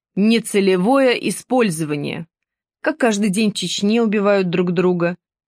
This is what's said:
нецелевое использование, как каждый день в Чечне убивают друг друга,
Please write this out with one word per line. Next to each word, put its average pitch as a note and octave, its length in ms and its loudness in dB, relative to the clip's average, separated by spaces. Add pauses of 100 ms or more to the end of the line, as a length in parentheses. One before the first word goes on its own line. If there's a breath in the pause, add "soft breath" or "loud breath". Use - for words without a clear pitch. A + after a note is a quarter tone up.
(160)
нецелевое G#3+ 1000 2
использование, D#3+ 1120 -4 (520)
как D#4 180 -4
каждый G#3+ 320 0
день G#3 220 0
в - 40 -14
Чечне G#3 460 -2
убивают G3+ 480 2
друг F3+ 220 0
друга, F3 460 0 (300)